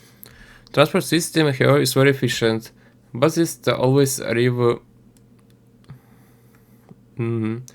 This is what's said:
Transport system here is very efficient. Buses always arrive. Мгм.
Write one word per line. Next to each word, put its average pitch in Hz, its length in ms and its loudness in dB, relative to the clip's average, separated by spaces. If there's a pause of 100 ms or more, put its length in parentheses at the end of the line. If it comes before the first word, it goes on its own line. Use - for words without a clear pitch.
(720)
Transport 151 400 0
system 156 480 0
here 135 180 4
is 135 180 -2
very 135 260 2
efficient. 113 480 -2 (420)
Buses 160 680 -2
always 131 520 0
arrive. 120 480 0 (2500)
Мгм. 117 460 -4 (120)